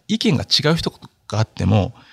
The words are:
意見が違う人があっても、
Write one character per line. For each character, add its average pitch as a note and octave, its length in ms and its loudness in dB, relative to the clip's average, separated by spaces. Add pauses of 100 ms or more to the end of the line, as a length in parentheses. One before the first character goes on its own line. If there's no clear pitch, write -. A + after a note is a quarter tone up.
意 A3 100 -2
見 F#3 180 0
が G#2+ 80 -4
違 - 240 0
う E3 80 2
人 - 140 -4 (380)
が G#2 100 -2
あ A2 40 2
っ - 40 -2
て - 200 -4
も、 G2 260 2 (200)